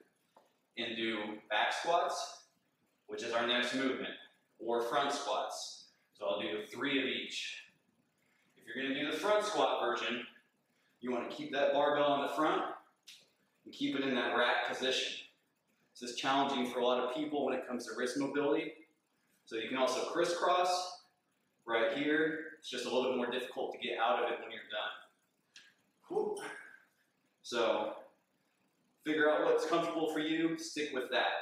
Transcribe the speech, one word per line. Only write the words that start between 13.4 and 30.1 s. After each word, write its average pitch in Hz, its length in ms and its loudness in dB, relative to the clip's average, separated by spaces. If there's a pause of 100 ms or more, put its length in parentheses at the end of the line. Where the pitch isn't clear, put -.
and - 80 -16
keep 139 220 -2
it 135 80 0
in 127 120 0
that - 220 0
rack - 320 2
position. - 560 -2 (720)
This 123 120 -8
is - 40 -10
challenging 131 560 2
for 127 80 -2
a 120 60 2
lot - 180 4
of - 100 -2
people 147 320 -2
when 127 80 2
it 127 140 -4
comes 120 200 -6
to - 100 -8
wrist 123 200 -2
mobility. 143 540 0 (760)
So 117 120 -8
you 113 100 -4
can 127 100 -2
also 131 280 2
crisscross - 960 2 (640)
right 117 320 2
here. 156 420 2 (200)
It's - 100 -14
just 123 160 -4
a 120 40 -4
little 127 220 2
bit 123 60 0
more 120 120 0
difficult - 440 -4
to - 40 -12
get - 220 -4
out 120 240 2
of - 80 0
it - 80 -4
when - 120 -10
you're - 100 -10 (100)
done. - 200 -4 (1160)
Whew. 403 300 0 (1080)
So 110 500 0 (1080)
figure 151 280 4
out - 140 2
what's 160 200 4
comfortable 160 480 0